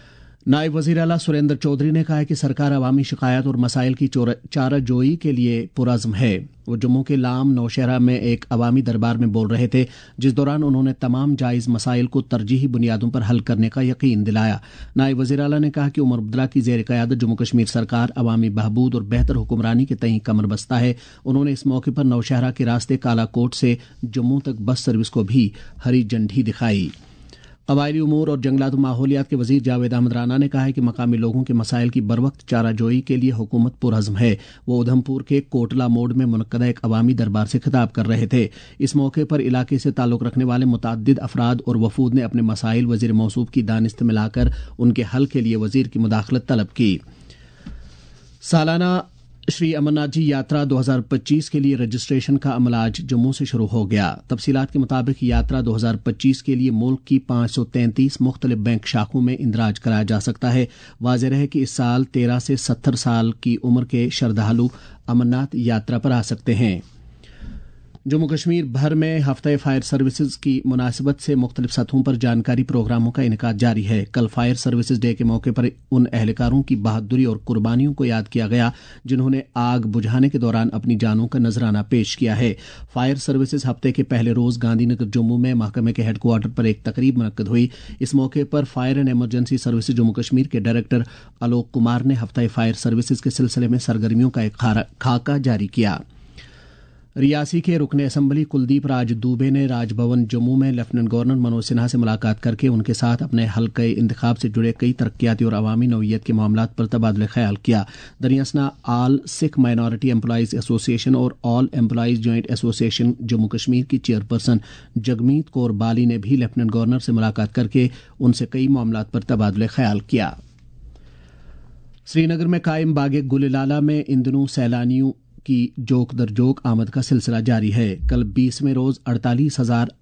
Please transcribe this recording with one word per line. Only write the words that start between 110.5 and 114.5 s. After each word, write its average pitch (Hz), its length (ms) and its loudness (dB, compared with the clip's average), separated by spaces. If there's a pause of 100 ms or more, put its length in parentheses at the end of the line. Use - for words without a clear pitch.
एसोसिएशन 120 600 0
और 123 300 0
ऑल 123 300 0
एम्प्लॉइज 117 480 0
ज्वाइंट 117 280 0
एसोसिएशन 117 720 0
जम्मू 110 240 0
कश्मीर 123 380 0
की 127 140 -2
चेयरपर्सन 113 640 0 (380)